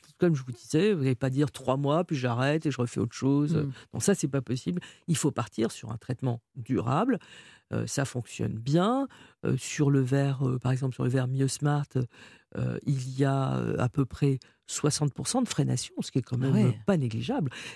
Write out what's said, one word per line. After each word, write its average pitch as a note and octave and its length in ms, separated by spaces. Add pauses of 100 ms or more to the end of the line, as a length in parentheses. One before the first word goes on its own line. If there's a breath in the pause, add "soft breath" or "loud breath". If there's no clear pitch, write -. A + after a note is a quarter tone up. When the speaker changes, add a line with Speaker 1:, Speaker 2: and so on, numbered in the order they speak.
(180)
Speaker 1:
comme F3 180
je C3 80
vous B2 80
disais, F#3 400
vous E3 100
n'allez C3 120
pas C3 160
dire C#3 200
trois C3 280
mois, D3 260
puis E3+ 100
j'arrête C3 520
et D3 40
je B2+ 80
refais A#2+ 220
autre A#2 160
chose. D3 400
Speaker 2:
Mm. C#3+ 160 (220 loud breath)
Speaker 1:
Donc A#2 80
ça, G3+ 120
c'est D#3 140
pas C3+ 140
possible. E3+ 400 (260 loud breath)
Il E3 80
faut D3 140
partir G#3+ 420
sur A2+ 180
un A#2+ 60
traitement B2 460 (120)
durable. C3+ 640 (540 loud breath)
Euh, A#2 140
ça C#3 180
fonctionne A#2 540
bien. F#3 500 (380 loud breath)
Euh, C3+ 100
sur C#3 340
le C#3 100
verre, C3+ 460
euh, B2+ 120
par B2+ 140
exemple, B2+ 220
sur C3 100
le B2 60
verre B2+ 160
MyoSmart, C3+ 600 (720 loud breath)
euh, B2 280
il C3 320
y C#3 60
a, C3+ 320
euh, A#2 220
à B2 100
peu C#3 160
près C3+ 340 (300 soft breath)
soixante D3 440
pour C#3+ 140
cent B3+ 160
de A#3 60
freination, C3 520
ce - 100
qui - 80
est A#2+ 40
quand - 180
Speaker 2:
Ah C3 100
Speaker 1:
même C3 40
Speaker 2:
ouais. B2 320
Speaker 1:
pas G3 100
négligeable. C3 540 (260 loud breath)